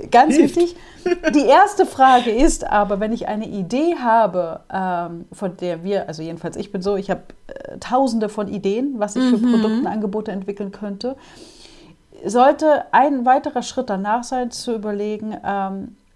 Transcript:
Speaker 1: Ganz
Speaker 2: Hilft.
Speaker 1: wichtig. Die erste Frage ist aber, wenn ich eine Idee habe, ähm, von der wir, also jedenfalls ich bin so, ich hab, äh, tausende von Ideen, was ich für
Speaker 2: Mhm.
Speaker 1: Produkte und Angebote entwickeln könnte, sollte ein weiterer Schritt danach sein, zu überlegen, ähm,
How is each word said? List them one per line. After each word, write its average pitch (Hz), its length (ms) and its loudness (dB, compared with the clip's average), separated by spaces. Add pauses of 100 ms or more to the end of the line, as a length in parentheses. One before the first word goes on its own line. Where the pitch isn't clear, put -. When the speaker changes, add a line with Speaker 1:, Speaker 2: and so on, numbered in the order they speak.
(120)
Speaker 1:
Ganz 262 240 6
Speaker 2:
Hilft. 311 220 4
Speaker 1:
wichtig. 349 180 2 (580)
Die 277 120 4
erste 370 400 6
Frage 247 460 4
ist 262 380 2
aber, 202 300 0
wenn 214 140 -2
ich - 140 -6
eine 214 200 -6
Idee 240 540 -2
habe, 190 600 2 (100)
ähm, 175 600 -4
von 185 260 -8
der 175 260 -6
wir, 196 240 -2
also 156 140 -12
jedenfalls 170 360 -10
ich 196 140 -10
bin 190 100 -6
so, 202 160 0
ich 196 120 -6
hab, - 240 -6 (140)
äh, - 320 -16
tausende 226 500 0
von 208 180 -6
Ideen, 208 520 -4
was 208 160 -4
ich 254 80 0
für 247 140 2
Speaker 2:
Mhm. 240 140 2
Speaker 1:
Produkte 220 280 2
und 294 80 -2
Angebote 214 440 -4
entwickeln 196 400 -8
könnte, 208 440 -10 (1120)
sollte 285 680 4
ein 262 320 4
weiterer 269 360 2
Schritt 254 280 -6
danach 208 340 -2
sein, 247 280 -6
zu - 220 -6
überlegen, 214 640 -6 (100)
ähm, 196 500 -6 (200)